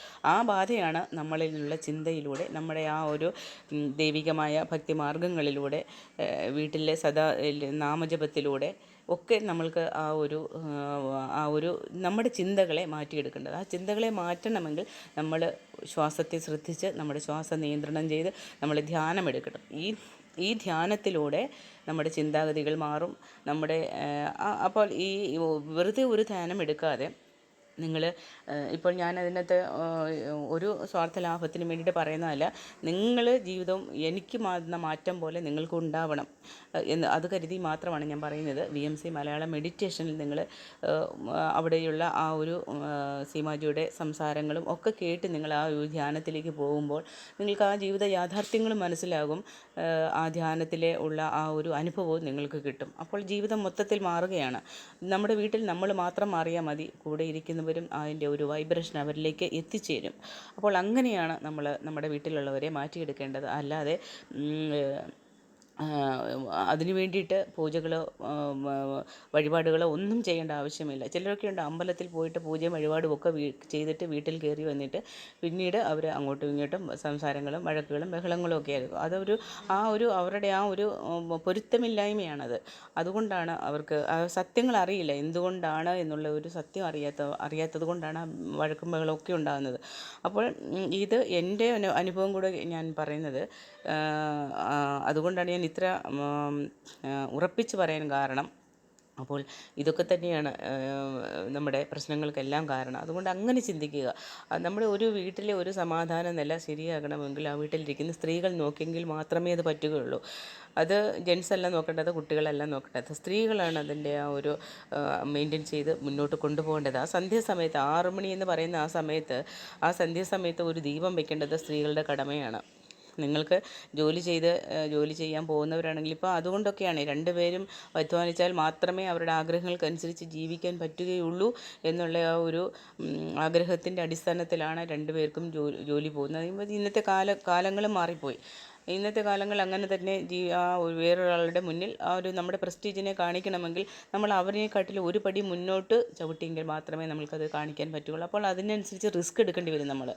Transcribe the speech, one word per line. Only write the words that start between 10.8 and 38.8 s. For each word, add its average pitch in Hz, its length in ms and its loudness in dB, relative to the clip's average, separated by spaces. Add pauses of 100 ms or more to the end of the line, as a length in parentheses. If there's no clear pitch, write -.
ആ 151 40 0
ഒരു 151 440 0
നമ്മുടെ 196 380 2
ചിന്തകളെ 185 580 4
മാറ്റിയെടുക്കേണ്ടത്. 151 680 -4
ആ 175 80 -4
ചിന്തകളെ 208 480 0
മാറ്റണമെങ്കിൽ 175 760 -2 (320)
നമ്മൾ 160 340 2 (320)
ശ്വാസത്തെ 160 540 0
ശ്രദ്ധിച്ച് 160 480 -4
നമ്മുടെ 151 320 -2
ശ്വാസ 156 360 -4
നിയന്ത്രണം 151 540 0
ചെയ്ത് 160 240 0 (300)
നമ്മൾ 147 180 2
ധ്യാനം 160 480 0
എടുക്കണം. - 500 -4
ഈ, 202 160 -2 (440)
ഈ 202 160 2
ധ്യാനത്തിലൂടെ 180 960 2 (380)
നമ്മുടെ 156 200 0
ചിന്താഗതികൾ 151 680 2
മാറും. 151 420 -2 (300)
നമ്മുടെ, 156 280 2
ഏഹ്, 147 680 -2
ആ, 208 220 2
അപ്പോൾ 208 280 4
ഈ 190 440 -2 (280)
വെറുതെ 175 380 2
ഒരു 233 200 4
ധ്യാനം 180 400 -2
എടുക്കാതെ 151 520 0 (640)
നിങ്ങൾ, 160 260 0
ഏഹ്, - 680 -4
ഇപ്പോൾ 170 200 2
ഞാൻ 180 280 0
അതിനകത്ത്, 180 340 2
ഏഹ്, 160 960 0
ഒരു 185 420 -2
സ്വാർത്ഥ 170 280 0
ലാഭത്തിന് 170 460 -2
വേണ്ടിയിട്ട് 170 340 0
പറയുന്നതല്ല. 156 540 0 (320)
നിങ്ങൾ 233 540 4
ജീവിതം 185 560 -2
എനിക്ക് 170 440 -2
മാറുന്ന 175 380 -2
മാറ്റം 170 440 -2
പോലെ 160 200 -2
നിങ്ങൾക്ക് 160 340 -2
ഉണ്ടാവണം, 160 520 0 (500)
ഏഹ്, - 80 0
എന്ന് 160 240 2
അത് 170 220 4
കരുതി 180 280 -2
മാത്രമാണ് 156 460 -2
ഞാൻ 147 160 -4
പറയുന്നത്. 151 500 -2
വി 147 100 -4